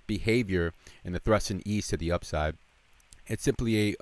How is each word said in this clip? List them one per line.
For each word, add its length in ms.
behavior 640
and 100
the 60
thrust 300
and 140
ease 240
to 80
the 140
upside, 460
it's 160
simply 480
a, 100